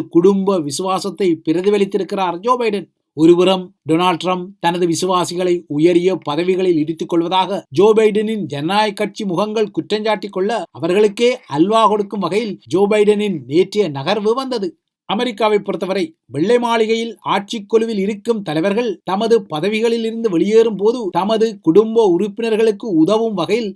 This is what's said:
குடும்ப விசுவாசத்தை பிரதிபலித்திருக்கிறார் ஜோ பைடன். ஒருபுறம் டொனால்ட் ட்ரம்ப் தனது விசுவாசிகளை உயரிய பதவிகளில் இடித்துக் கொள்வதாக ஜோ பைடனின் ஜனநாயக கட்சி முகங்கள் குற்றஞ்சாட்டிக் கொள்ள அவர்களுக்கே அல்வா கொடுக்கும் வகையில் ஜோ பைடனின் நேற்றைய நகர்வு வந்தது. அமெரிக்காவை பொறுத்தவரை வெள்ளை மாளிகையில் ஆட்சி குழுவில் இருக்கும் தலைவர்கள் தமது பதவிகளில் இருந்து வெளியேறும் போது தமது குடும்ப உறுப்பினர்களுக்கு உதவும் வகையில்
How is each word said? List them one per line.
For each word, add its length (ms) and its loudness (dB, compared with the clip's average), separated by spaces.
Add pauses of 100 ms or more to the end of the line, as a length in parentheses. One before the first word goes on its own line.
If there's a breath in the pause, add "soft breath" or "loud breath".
குடும்ப 540 2
விசுவாசத்தை 640 -4 (140)
பிரதிபலித்திருக்கிறார் 1000 -2
ஜோ 180 0
பைடன். 300 -4 (300)
ஒருபுறம் 460 6 (240)
டொனால்ட் 360 0
ட்ரம்ப் 260 -4 (100)
தனது 280 0
விசுவாசிகளை 640 0 (220)
உயரிய 340 4 (140)
பதவிகளில் 580 0
இடித்துக் 300 -6
கொள்வதாக 480 0 (120)
ஜோ 160 4 (100)
பைடனின் 480 2
ஜனநாயக 520 -2
கட்சி 280 -4
முகங்கள் 500 -2
குற்றஞ்சாட்டிக் 600 -4
கொள்ள 240 -2 (120)
அவர்களுக்கே 580 2 (200)
அல்வா 320 2 (100)
கொடுக்கும் 340 -4
வகையில் 400 -4
ஜோ 220 0
பைடனின் 580 2
நேற்றைய 460 0
நகர்வு 420 -2
வந்தது. 360 -4 (400)
அமெரிக்காவை 500 0
பொறுத்தவரை 440 -4 (280)
வெள்ளை 280 2
மாளிகையில் 540 0 (120)
ஆட்சி 360 -2
குழுவில் 420 0
இருக்கும் 400 -4
தலைவர்கள் 480 -2 (120)
தமது 320 0 (100)
பதவிகளில் 640 -2
இருந்து 220 -4
வெளியேறும் 520 2
போது 200 0 (100)
தமது 360 0 (140)
குடும்ப 440 4 (100)
உறுப்பினர்களுக்கு 800 -2
உதவும் 440 2
வகையில் 360 -2